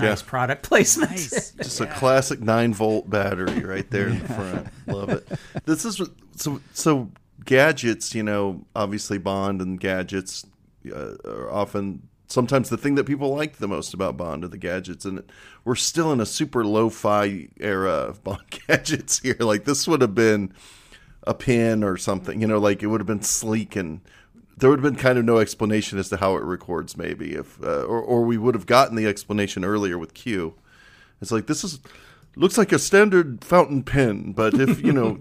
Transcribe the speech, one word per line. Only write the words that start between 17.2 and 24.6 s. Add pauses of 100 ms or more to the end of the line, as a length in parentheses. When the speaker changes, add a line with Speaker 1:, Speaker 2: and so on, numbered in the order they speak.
Speaker 3:
era
of
Bond (120)
<laughs>
gadgets
here.
Like,
this
would
have
been (760)
a
pin
or
something,
you
know,
like,
it
would
have
been
sleek
and (560)
there